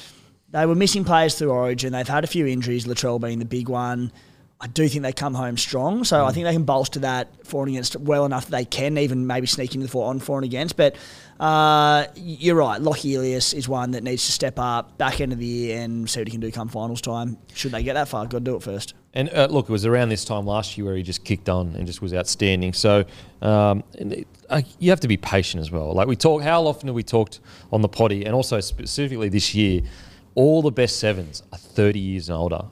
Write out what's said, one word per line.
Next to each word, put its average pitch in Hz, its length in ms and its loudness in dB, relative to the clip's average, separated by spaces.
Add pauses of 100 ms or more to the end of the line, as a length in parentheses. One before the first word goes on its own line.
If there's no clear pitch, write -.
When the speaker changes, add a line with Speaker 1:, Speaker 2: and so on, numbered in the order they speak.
(640)
Speaker 1:
They 160 40 4
were 170 80 4
missing 196 300 2
players 165 320 4
through 151 140 0
Origin. 123 420 0
They've 127 160 -4
had 147 160 0
a - 20 -4
few 160 220 0
injuries, 123 360 -2
Latrell 120 360 -2
being 117 180 -4
the 117 60 -4
big 120 240 -4
one. 123 420 -4 (540)
I 120 40 -10
do 156 200 2
think 139 140 -2
they 131 100 -2
come 135 220 -4
home 123 240 -4
strong, 165 460 -2
so 151 200 4
I 131 60 2
Speaker 2:
Mm. 127 40 -2
Speaker 1:
think 170 120 -2
they 170 60 2
can 165 100 2
bolster 135 380 0
that 127 280 -2 (160)
for 139 200 -4
and 139 60 -4
against 127 260 -4
well 143 280 2
enough 131 220 -2
that - 60 2
they 127 120 0
can 143 320 -2
even 131 300 0
maybe 123 220 -2
sneak 127 260 -2
into 131 140 -4
the - 20 -8
four 123 180 -2
on 131 120 -4
for 139 180 -4
and 135 60 -4
against. 127 320 -6
But, 147 180 6 (460)
uh, 151 640 4
y-, - 80 -
you're 165 400 0
right, 127 260 4
Lockie 143 360 0
Ilias 127 380 0
is 127 140 -6
one 127 220 -2
that 120 140 -6
needs 123 220 -2
to - 40 -2
step 131 300 -2
up 120 380 -4
back 131 220 0
end 131 120 -2
of 120 80 -6
the 120 60 -6
year 120 340 -4
and 117 280 -6
see 120 120 -4
what 107 80 -6
he - 20 -10
can 113 100 -8
do 113 120 -6
come 113 160 -8
finals 117 320 -6
time. 117 380 -6 (160)
Should 131 180 -6
they 113 100 -4
get 131 120 -2
that 147 120 0
far, 110 200 -6
gotta 120 180 -4
do 127 100 -2
it - 80 -6
first. 101 320 -8 (200)
Speaker 2:
And, 139 200 -2
uh, 139 160 6
look, 139 180 2
it 113 40 0
was 104 120 2
around 120 260 4
this 107 140 -2
time 104 220 -4
last 104 320 -4
year 104 80 -4
where 95 100 -2
he 92 60 -4
just 87 220 -8
kicked - 240 -2
on 90 280 0
and 90 80 -6
just 87 160 -10
was 90 140 -6
outstanding. 90 580 0
So, 104 320 4 (360)
um, 104 420 4 (160)
and - 140 -6
it, - 160 -10 (200)
uh, 147 140 0 (160)
you 175 120 4
have 185 100 6
to 131 80 -2
be 104 80 4
patient 92 440 0
as 78 120 -6
well. 80 200 -4
Like 95 140 2
we 131 80 2
talk, 151 280 4
how 165 260 2
often 139 180 -4
have 131 80 -4
we 117 80 -2
talked - 380 0 (320)
on 110 100 4
the 107 60 4
potty, 101 380 2
and 107 80 -2
also 127 260 0
specifically 127 680 -4
this 98 280 0
year, 95 240 4 (540)
all 151 280 6
the 147 80 2
best 120 280 0
sevens 92 440 -2 (100)
are - 60 -14
thirty 104 400 2
years 95 320 -4
and 82 80 -2
older. 85 340 -2